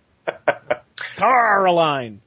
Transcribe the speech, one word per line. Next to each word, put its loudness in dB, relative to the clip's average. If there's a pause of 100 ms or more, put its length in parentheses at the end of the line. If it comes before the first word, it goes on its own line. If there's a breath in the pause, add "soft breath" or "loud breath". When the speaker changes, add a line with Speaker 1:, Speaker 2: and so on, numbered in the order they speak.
(280)
Speaker 1:
<laughs> -8
Speaker 2:
Caroline. 2